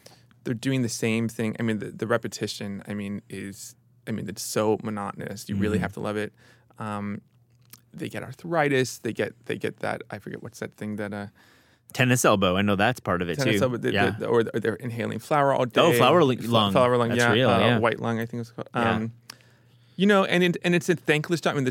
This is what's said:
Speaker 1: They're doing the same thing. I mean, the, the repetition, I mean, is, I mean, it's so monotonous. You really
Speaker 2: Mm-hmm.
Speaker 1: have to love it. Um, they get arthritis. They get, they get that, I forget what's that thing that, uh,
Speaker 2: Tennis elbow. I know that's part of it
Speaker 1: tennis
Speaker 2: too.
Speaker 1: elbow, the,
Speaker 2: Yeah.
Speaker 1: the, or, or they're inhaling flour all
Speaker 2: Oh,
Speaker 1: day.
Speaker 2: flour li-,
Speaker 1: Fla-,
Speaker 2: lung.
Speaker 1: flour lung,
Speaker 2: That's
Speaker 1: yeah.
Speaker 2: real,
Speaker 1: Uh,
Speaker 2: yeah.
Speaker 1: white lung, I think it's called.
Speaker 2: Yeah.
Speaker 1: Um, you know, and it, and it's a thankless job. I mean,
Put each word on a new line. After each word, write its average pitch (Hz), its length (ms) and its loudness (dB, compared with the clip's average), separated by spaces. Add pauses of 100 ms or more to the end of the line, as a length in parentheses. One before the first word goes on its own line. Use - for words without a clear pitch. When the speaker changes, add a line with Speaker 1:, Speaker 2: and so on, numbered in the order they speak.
(440)
Speaker 1:
They're 131 120 -4
doing 131 260 -2
the 117 80 -2
same 113 400 -2
thing. 110 300 -4
I 120 40 -2
mean, 110 160 -2
the, 104 120 -10
the 110 160 -6
repetition, 104 800 -8
I 104 80 -8
mean, 101 340 -8
is, 98 460 -14 (320)
I 120 40 -8
mean, 98 160 -8
it's 92 140 -12
so 107 420 0
monotonous. 101 640 -10
You 101 80 -6
really 104 220 0
Speaker 2:
Mm-hmm. 92 60 -2
Speaker 1:
have 98 100 -6
to - 80 -12
love 104 160 -4
it. 107 160 -6 (460)
Um, 104 420 -8 (720)
they - 160 -8
get 101 140 -10
arthritis. 143 760 -2
They 110 140 -6
get, 107 200 -4 (120)
they 113 120 -4
get - 240 -6
that, 107 280 -4
I - 80 -10
forget - 240 -12
what's - 180 -16
that 104 160 -10
thing 104 200 -8
that, 101 180 -8
uh, 101 140 -8 (640)
Speaker 2:
Tennis 123 300 2
elbow. 98 320 6
I 98 60 2
know 101 160 2
that's 113 240 2
part 90 200 -2
of 87 60 -4
it 87 100 -2
Speaker 1:
tennis 117 220 2
Speaker 2:
too. - 60 2
Speaker 1:
elbow, 117 100 -2
the, 123 160 -2
Speaker 2:
Yeah. 98 260 2
Speaker 1:
the, 113 80 -6
or, 117 280 2
or 120 80 -2
they're 110 140 -2
inhaling 110 440 -6
flour 139 340 2
all 127 100 2
Speaker 2:
Oh, - 20 0
Speaker 1:
day. 131 320 4
Speaker 2:
flour 143 260 6
li-, 127 140 2
Speaker 1:
Fla-, 107 120 -6
Speaker 2:
lung. 107 220 4
Speaker 1:
flour 123 240 4
lung, 120 140 2
Speaker 2:
That's 120 100 2
Speaker 1:
yeah. 120 140 6
Speaker 2:
real, 123 160 4
Speaker 1:
Uh, 117 100 4
Speaker 2:
yeah. 117 200 4
Speaker 1:
white 110 200 0
lung, 117 220 -2
I 117 40 -4
think 120 140 -8
it's 113 120 -10
called. - 220 -12
Speaker 2:
Yeah. 117 220 0
Speaker 1:
Um, 113 160 -4 (840)
you 190 100 4
know, 196 160 6
and 175 180 2
it, 175 220 2
and 175 100 2
it's 175 140 0
a 175 80 4
thankless 156 460 0
job. 156 160 0
I - 20 0
mean, 127 120 0